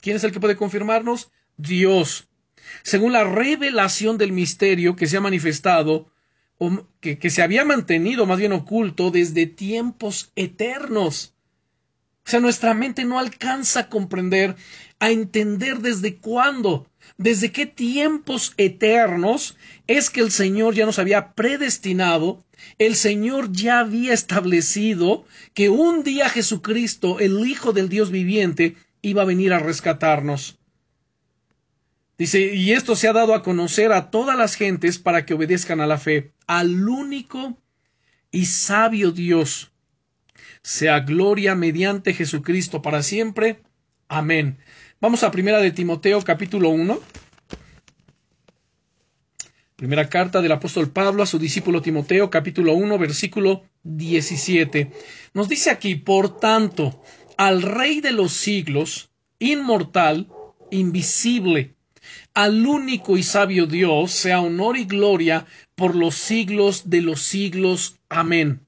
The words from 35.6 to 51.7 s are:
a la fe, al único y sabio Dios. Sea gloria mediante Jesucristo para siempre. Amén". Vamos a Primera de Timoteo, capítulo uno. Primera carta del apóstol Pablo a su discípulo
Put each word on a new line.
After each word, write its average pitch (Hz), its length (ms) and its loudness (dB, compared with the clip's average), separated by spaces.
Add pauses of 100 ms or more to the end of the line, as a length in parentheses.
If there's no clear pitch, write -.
a 151 60 0
la 151 100 2
fe, 147 360 -2 (140)
al 175 420 0
único 269 680 -6 (720)
y 180 160 0
sabio 202 680 0
Dios. 170 580 -2 (920)
Sea 151 380 0
gloria 190 540 2
mediante 185 580 0
Jesucristo 165 680 -4
para 147 220 -2
siempre. 220 580 -2 (460)
Amén". 151 500 -2 (420)
Vamos 233 220 2
a 208 80 4
Primera 202 300 2
de 190 100 4
Timoteo, 180 540 0
capítulo 180 460 0
uno. 170 280 0 (2750)
Primera 143 320 0
carta 180 340 0
del 165 80 2
apóstol 151 400 -2
Pablo 196 320 0
a 190 40 0
su 165 120 -2
discípulo 170 420 -2